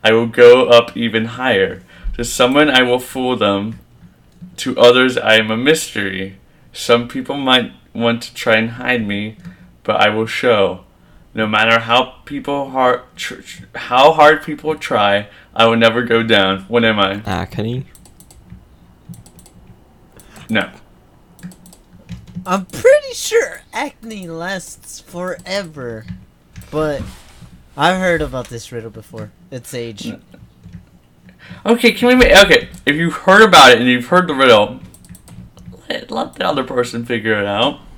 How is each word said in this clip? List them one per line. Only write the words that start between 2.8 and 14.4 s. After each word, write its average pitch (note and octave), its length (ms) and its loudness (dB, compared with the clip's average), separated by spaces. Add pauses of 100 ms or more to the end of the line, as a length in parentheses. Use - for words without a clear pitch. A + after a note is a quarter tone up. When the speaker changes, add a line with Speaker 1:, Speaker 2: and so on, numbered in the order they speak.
Speaker 1:
will B2 180 0
fool B2+ 360 -6
them. G2+ 420 -2 (800)
To - 200 -6
others, B2 380 6
I A2 180 0
am A2 160 0
a A2 60 -2
mystery. G2+ 800 -4 (360)
Some A#2+ 360 0
people C3+ 280 -8
might B2+ 360 -2 (220)
want A#2 280 -2
to - 120 -18
try A2+ 220 0
and A2+ 160 -2
hide B2 340 -4
me, G2+ 300 -8 (460)
but - 180 -2
I G#2+ 80 2
will A2 180 -2
show. G2+ 580 0 (500)
No A2 120 -4
matter A2 340 2
how A#2 440 -2
people C#3 460 -8
har-, B2+ 340 0 (120)
tr-, - 260 -14
tr-, - 220 -20 (100)
how C#3 380 4
hard D3+ 300 4